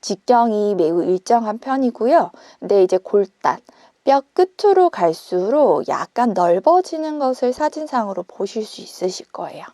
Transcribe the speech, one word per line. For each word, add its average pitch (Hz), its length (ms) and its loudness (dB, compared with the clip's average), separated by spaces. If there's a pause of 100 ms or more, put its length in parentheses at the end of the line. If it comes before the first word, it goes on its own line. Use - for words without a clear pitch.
직경이 208 720 0
매우 170 280 0
일정한 214 560 -2
편이고요. 262 720 0 (300)
근데 196 220 2
이제 185 140 2
골단, 185 640 -2 (460)
뼈 277 180 2 (100)
끝으로 370 580 2
갈수록 185 1000 0
약간 208 460 -2
넓어지는 302 840 0
것을 254 340 -2
사진상으로 254 720 -4
보실 214 400 -8
수 - 160 -18
있으실 - 520 -8
거예요. 151 420 -12